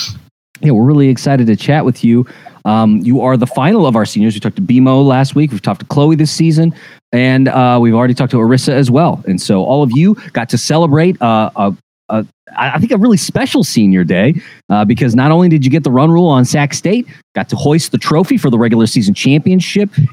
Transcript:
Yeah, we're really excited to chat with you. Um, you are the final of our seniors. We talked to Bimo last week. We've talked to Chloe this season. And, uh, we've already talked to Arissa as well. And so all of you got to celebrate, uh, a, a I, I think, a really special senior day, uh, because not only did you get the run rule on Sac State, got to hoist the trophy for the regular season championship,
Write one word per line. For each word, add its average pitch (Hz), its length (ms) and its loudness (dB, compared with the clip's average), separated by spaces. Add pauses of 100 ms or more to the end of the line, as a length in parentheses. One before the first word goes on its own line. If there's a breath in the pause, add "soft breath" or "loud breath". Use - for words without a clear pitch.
(600 loud breath)
Yeah, 147 100 2
we're 113 140 2
really 143 240 2
excited 131 380 0
to 107 100 2
chat 143 260 -2
with - 220 -2
you. 120 200 2 (380 loud breath)
Um, 107 380 0
you 120 180 0
are 127 160 0
the 120 100 0
final 170 400 0
of 117 120 0
our 107 80 0
seniors. 107 280 -2
We 104 60 -12
talked 104 160 -6
to 101 60 -4
Bimo 131 440 2
last 135 300 0
week. 147 160 0
We've 104 100 -8
talked 110 200 -6
to - 40 -20
Chloe 147 300 0
this 151 160 0
season. 165 420 0 (380 loud breath)
And, 131 380 2
uh, 123 320 2
we've 117 120 2
already 123 200 2
talked 131 180 -4
to 127 60 0
Arissa 123 320 0
as 135 200 0
well. 151 380 0
And 95 140 -2
so 95 240 0
all 143 180 0
of 123 80 0
you 175 240 2 (160 loud breath)
got 120 180 -6
to 120 80 -2
celebrate, 160 640 0
uh, 110 360 0
a, 101 180 -2 (320)
a 107 180 -4 (300)
I, 127 200 -4
I 156 40 -2
think, 233 120 -2
a 240 60 0
really 214 200 4
special 247 460 -2
senior 95 400 2
day, 98 320 0 (340 loud breath)
uh, 104 160 0
because 113 300 0
not 135 160 2
only 175 180 2
did 156 160 2
you 127 60 0
get 156 120 0
the 139 80 -2
run 139 200 2
rule 170 160 2
on 131 180 2
Sac 143 280 -2
State, 233 340 -4 (280 loud breath)
got 196 140 -6
to - 60 -8
hoist 156 360 -2
the 127 60 -2
trophy 190 400 -2
for 147 120 -2
the 117 80 0
regular 113 300 2
season 101 260 0
championship, 185 760 0 (240 loud breath)